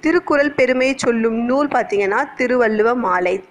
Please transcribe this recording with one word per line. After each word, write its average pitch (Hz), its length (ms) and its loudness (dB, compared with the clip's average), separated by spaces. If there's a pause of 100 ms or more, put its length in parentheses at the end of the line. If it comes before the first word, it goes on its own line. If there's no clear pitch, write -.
திருக்குறள் 302 520 0
பெருமையை 254 460 2
சொல்லும் 226 360 0
நூல் 254 340 0
பார்த்தீங்கன்னா, 214 560 0 (120)
திருவள்ளுவ 240 580 2
மாலை. 185 560 -2